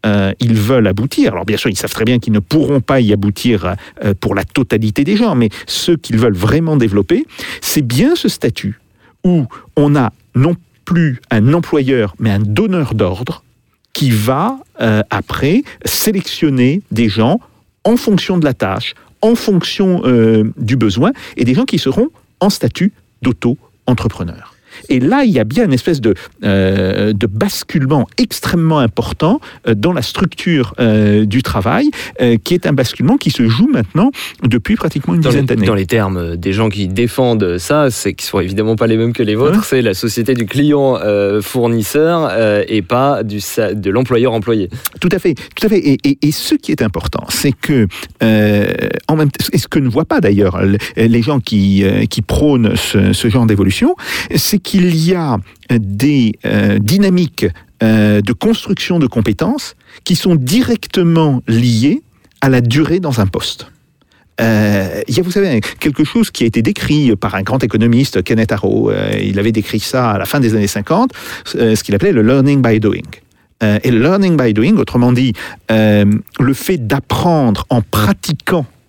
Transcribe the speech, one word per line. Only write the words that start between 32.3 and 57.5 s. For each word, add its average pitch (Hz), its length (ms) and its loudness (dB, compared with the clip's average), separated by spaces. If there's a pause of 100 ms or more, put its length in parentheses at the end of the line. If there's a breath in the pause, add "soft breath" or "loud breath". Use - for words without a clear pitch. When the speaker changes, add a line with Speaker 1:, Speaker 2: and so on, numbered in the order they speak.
Speaker 1:
qui - 120 -2
est 175 120 -2
un 156 60 0
basculement 135 440 0
qui 175 140 0
se 117 180 0
joue 139 240 2
maintenant 165 380 0 (320 loud breath)
depuis 123 340 0
pratiquement 165 380 -4
une 170 60 2
Speaker 2:
Dans 131 100 2
Speaker 1:
dizaine 139 180 2
Speaker 2:
les, 123 60 0
Speaker 1:
d'années. 110 120 0
Speaker 2:
dans 113 80 2
les 98 120 -2
termes 92 500 -2
des 90 160 -4
gens 110 160 0
qui 98 200 -4
défendent 110 680 0
ça, 147 320 0
c'est, 101 240 -4
qui - 120 -12
sont 101 140 -2
évidemment 107 360 -2
pas 117 100 0
les 110 100 2
mêmes 117 160 0
que 117 100 -2
les 107 120 0
vôtres, 151 240 2
Speaker 1:
Hein ? 220 60 0
Speaker 2:
c'est 131 180 0
la 107 120 0
société 120 400 -2
du 120 120 -2
client, 139 560 2
euh, 101 380 0
fournisseur, 127 920 0
euh, 104 360 0
et 110 140 -2
pas 123 400 0
du 104 180 -6
sa-, 104 340 -4
de 98 160 -4
l'employeur 120 420 0
employé. 110 360 -2 (320 loud breath)
Speaker 1:
Tout 180 120 0
à 196 60 0
fait, 165 160 0 (200 loud breath)
tout - 120 -6
à - 20 2
fait. 208 100 4
Et, 143 260 2
et, 143 180 0
et 151 100 2
ce - 220 -2
qui - 180 -2
est 147 100 -2
important, - 460 -4
c'est - 240 -2
que, 123 340 0 (360 loud breath)
euh, 107 440 2 (420)
en 160 80 2
même 151 140 2
t-, - 220 -6
et 165 60 2
ce - 100 -4
que - 100 0
ne 135 100 0
voient 135 160 0
pas 302 160 0
d'ailleurs 98 400 2
l-, 98 180 2 (180 loud breath)
les 113 260 4
gens 139 180 0
qui, 98 440 2
euh, 101 220 2
qui - 160 -4
prônent 123 540 2
ce, 98 360 0
ce 117 160 0
genre 120 180 2
d'évolution, 104 480 2 (400 loud breath)
c'est 196 240 0
qu'il - 180 -6
il 180 200 2
y 165 180 2
a, 147 240 -2 (340 loud breath)
euh, 120 80 2
des, 113 540 0 (100)
euh, 104 340 0
dynamiques, 180 680 0 (360 loud breath)